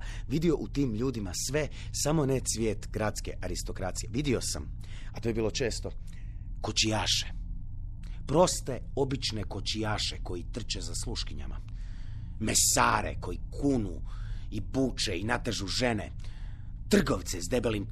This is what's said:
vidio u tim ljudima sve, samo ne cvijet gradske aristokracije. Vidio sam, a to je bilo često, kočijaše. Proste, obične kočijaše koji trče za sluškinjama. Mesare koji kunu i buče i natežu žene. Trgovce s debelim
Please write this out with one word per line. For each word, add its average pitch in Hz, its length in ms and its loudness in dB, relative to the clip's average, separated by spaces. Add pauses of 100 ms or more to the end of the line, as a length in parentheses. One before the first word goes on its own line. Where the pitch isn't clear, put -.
(280)
vidio 156 280 4
u 120 120 -2
tim 131 280 2
ljudima 110 360 0 (160)
sve, 139 200 2 (240)
samo 151 340 4
ne 131 200 4
cvijet 110 460 0
gradske 104 500 0
aristokracije. 90 720 -2
Vidio 123 280 2
sam, - 220 -2 (480)
a - 80 -8
to 117 100 0
je 113 40 2
bilo 110 180 2
često, 104 400 0 (720)
kočijaše. 107 640 2 (1000)
Proste, 156 540 4 (140)
obične 131 480 0
kočijaše 107 800 -2
koji 87 280 -4
trče 107 300 -4
za 107 140 -4
sluškinjama. - 640 -4 (800)
Mesare 110 840 4
koji 87 180 -4 (220)
kunu 110 400 2 (500)
i 107 100 -2
buče 113 580 0
i 95 40 -2
natežu 110 440 0
žene. 104 440 2 (800)
Trgovce 139 520 4
s 85 80 -4
debelim 113 420 2